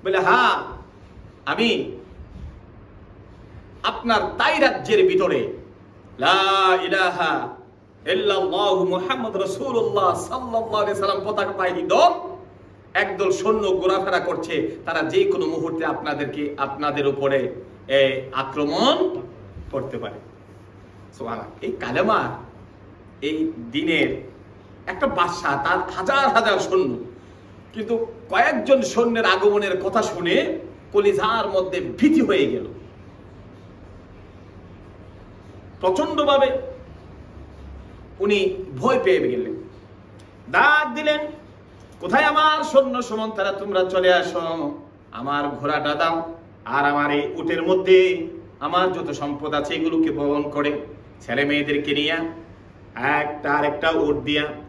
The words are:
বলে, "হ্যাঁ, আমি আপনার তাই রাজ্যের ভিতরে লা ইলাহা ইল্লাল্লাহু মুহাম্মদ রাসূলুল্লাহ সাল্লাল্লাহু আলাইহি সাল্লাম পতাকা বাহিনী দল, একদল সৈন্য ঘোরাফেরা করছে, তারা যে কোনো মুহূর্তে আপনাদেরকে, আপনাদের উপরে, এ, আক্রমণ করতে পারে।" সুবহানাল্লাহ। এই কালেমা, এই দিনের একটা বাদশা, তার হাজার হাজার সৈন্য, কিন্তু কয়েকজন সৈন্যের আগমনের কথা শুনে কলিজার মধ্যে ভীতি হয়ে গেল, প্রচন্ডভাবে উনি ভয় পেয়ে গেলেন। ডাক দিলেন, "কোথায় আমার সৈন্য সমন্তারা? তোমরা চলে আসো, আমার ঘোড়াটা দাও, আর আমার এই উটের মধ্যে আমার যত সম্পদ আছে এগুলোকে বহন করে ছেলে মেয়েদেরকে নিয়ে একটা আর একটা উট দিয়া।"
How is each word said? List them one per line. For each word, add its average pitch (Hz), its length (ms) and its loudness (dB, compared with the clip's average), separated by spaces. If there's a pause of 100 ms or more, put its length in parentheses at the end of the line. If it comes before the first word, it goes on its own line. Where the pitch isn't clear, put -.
বলে, 190 140 2
"হ্যাঁ, 208 640 2 (640)
আমি 190 500 0 (1900)
আপনার 220 380 0 (180)
তাই 302 220 2
রাজ্যের 214 480 4
ভিতরে 170 440 2 (680)
লা 190 640 4
ইলাহা 175 680 0 (580)
ইল্লাল্লাহু 185 800 0
মুহাম্মদ 196 500 -4
রাসূলুল্লাহ 196 800 0
সাল্লাল্লাহু 226 600 -4
আলাইহি 202 180 0
সাল্লাম 196 300 0
পতাকা 202 280 -2
বাহিনী 175 300 -2
দল, 269 300 6 (840)
একদল 196 360 0
সৈন্য 208 460 2
ঘোরাফেরা 185 440 2
করছে, 160 640 -4
তারা 165 180 -2
যে - 220 2
কোনো 170 220 0
মুহূর্তে 160 380 -4
আপনাদেরকে, 147 720 -4
আপনাদের 139 500 -2
উপরে, 135 480 0 (340)
এ, 135 320 4 (120)
আক্রমণ 151 880 0 (500)
করতে 131 280 -8
পারে।" 104 200 -10 (1000)
সুবহানাল্লাহ। 113 320 -10 (120)
এই 123 100 -6
কালেমা, 147 680 -2 (840)
এই 156 300 -4 (200)
দিনের 156 500 0 (640)
একটা - 200 -2
বাদশা, 170 580 -2
তার 180 260 0
হাজার 269 380 0
হাজার 214 300 4
সৈন্য, 139 380 0 (760)
কিন্তু 226 340 -4 (240)
কয়েকজন 262 520 4
সৈন্যের 233 420 2
আগমনের 190 580 2
কথা 190 200 0
শুনে 185 560 0 (340)
কলিজার 202 560 2
মধ্যে 185 320 -2 (180)
ভীতি 311 220 4
হয়ে 196 260 2
গেল, - 180 -4 (3250)
প্রচন্ডভাবে 277 800 2 (1600)
উনি 196 380 0 (200)
ভয় 240 280 2
পেয়ে - 260 4
গেলেন। - 240 -4 (960)
ডাক 294 440 4
দিলেন, 302 260 0 (800)
"কোথায় 226 240 4
আমার 302 400 4
সৈন্য 254 380 4
সমন্তারা? 214 500 -2
তোমরা 190 320 0
চলে 185 280 4
আসো, 165 600 0 (400)
আমার 143 360 -4
ঘোড়াটা 147 460 -2
দাও, 165 400 -2 (300)
আর 139 200 0
আমার 143 260 2
এই 143 260 -2
উটের 165 260 -2
মধ্যে 185 680 4 (320)
আমার 180 320 0
যত 160 180 -6
সম্পদ 143 440 -6
আছে 147 200 -2
এগুলোকে 160 360 0
বহন 147 320 0
করে 147 380 -2 (400)
ছেলে 139 240 -2
মেয়েদেরকে 147 500 0
নিয়ে 151 220 0 (800)
একটা 147 580 -2
আর 147 120 2
একটা 147 260 0
উট 147 260 0
দিয়া।" 147 280 -2 (240)